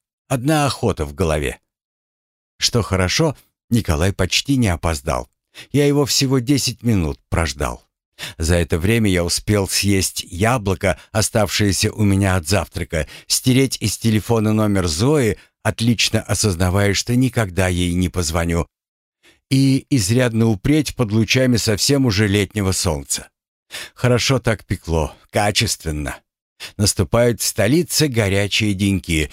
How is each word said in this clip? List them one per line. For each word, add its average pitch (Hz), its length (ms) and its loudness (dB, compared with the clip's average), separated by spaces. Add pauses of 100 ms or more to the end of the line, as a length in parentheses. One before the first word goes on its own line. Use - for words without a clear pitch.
(300)
Одна 143 360 0
охота 101 400 -2
в 71 80 -12
голове. 76 460 -2 (960)
Что - 240 0
хорошо, 95 540 0 (340)
Николай 95 440 0
почти - 420 -2
не 120 140 2
опоздал. 76 600 -2 (420)
Я 143 140 2
его 143 200 2
всего 135 340 0
десять 123 440 -2
минут 92 360 0 (100)
прождал. 71 540 -4 (540)
За 85 180 2
это 85 220 0
время 107 320 2
я 87 140 2
успел 98 440 0
съесть - 560 -2
яблоко, 98 760 -2 (120)
оставшееся 104 800 0
у 104 120 -4
меня 98 320 2
от 87 120 -4
завтрака, 82 600 -4 (200)
стереть 131 540 0
из 110 160 -4
телефона 110 560 0
номер 104 340 0
Зои, 110 500 0 (260)
отлично 110 580 0
осознавая, 98 720 0
что 117 220 -2
никогда 107 520 0
ей 90 260 0
не 90 160 0
позвоню, 85 580 -2 (800)
и 135 400 2
изрядно 117 580 2
упреть 139 480 0
под 110 160 -2
лучами 120 460 2
совсем 131 480 2
уже 104 220 2
летнего 98 440 2
солнца. 78 580 -4 (640)
Хорошо 123 460 0
так 110 260 -4
пекло, 82 500 -2 (160)
качественно. 92 880 -2 (580)
Наступает 110 640 0
в - 60 -6
столице 147 640 0
горячие 104 640 0
деньки, 92 600 0